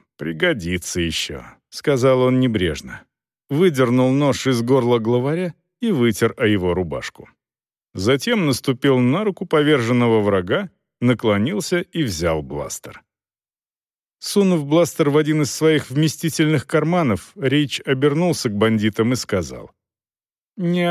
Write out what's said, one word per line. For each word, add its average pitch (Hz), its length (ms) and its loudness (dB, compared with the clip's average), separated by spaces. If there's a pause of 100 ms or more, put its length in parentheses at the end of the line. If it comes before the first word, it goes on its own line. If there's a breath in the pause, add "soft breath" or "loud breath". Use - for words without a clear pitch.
(160)
пригодится 87 840 -4
еще", 78 440 -6 (240)
сказал 131 540 2
он 127 180 2
небрежно. 98 640 -2 (460)
Выдернул 131 640 2
нож 139 340 0
из 120 160 0
горла 120 360 2
главаря 135 560 -2 (280)
и 226 80 0
вытер 117 480 0
о 120 80 0
его 92 280 0
рубашку. 80 540 -8 (640)
Затем 143 540 0
наступил 131 540 0
на 143 240 0
руку 196 200 -4
поверженного 123 760 2
врага, 104 500 -2 (300)
наклонился 123 800 0
и 165 240 -4
взял 82 360 -2
бластер. - 600 -12 (1200)
Сунув 185 440 2
бластер 151 460 2
в 143 60 2
один 156 260 2
из 131 100 -2
своих 156 380 0
вместительных 156 760 0
карманов, 156 680 0
Рейч 143 500 -2
обернулся 147 640 0
к 101 60 -4
бандитам 110 580 0
и 123 40 -2
сказал: - 560 -6 (840)
"Не 175 340 -2